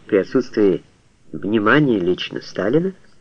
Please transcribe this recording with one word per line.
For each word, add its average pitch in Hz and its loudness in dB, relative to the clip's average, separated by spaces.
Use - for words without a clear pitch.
при 107 2
отсутствии 101 0
внимания 110 2
лично 87 -4
Сталина 160 -2